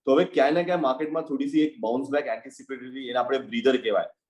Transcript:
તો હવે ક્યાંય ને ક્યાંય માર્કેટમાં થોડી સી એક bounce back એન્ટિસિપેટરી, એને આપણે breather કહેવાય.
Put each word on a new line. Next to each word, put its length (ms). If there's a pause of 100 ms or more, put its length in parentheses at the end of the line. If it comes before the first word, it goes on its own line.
તો 80
હવે 120
ક્યાંય 260
ને 140
ક્યાંય 180
માર્કેટમાં 400
થોડી 260
સી 120
એક 200
bounce 300
back 160
એન્ટિસિપેટરી, 800
એને 100
આપણે 200
breather 380
કહેવાય. 280 (260)